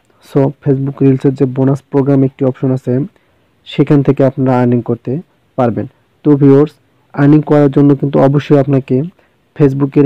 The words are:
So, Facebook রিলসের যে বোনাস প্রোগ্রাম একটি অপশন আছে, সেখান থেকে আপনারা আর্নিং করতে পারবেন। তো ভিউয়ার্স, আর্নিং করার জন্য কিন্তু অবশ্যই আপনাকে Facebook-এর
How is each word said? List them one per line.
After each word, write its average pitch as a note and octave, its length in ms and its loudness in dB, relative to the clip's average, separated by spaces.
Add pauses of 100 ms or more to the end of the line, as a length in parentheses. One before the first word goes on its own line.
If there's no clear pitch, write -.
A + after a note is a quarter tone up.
(300)
So, D3 100 -2 (240)
Facebook C#3 420 -4
রিলসের C3+ 340 0
যে C3+ 60 0 (100)
বোনাস C3+ 240 -2 (120)
প্রোগ্রাম C#3 360 2
একটি - 220 -8
অপশন C3 280 -4
আছে, B2+ 160 -6 (760)
সেখান D3 400 0
থেকে C#3 220 0
আপনারা C3 320 -2
আর্নিং B2 180 0 (100)
করতে A#2+ 220 -6 (460)
পারবেন। A2+ 280 -2 (400)
তো D3+ 40 0 (120)
ভিউয়ার্স, C#3 320 4 (400)
আর্নিং C#3+ 260 2 (100)
করার D3 260 2
জন্য C#3+ 140 2 (120)
কিন্তু D3 160 -4 (100)
অবশ্যই C#3+ 360 0
আপনাকে C3+ 320 -2 (600)
Facebook-এর C#3 500 0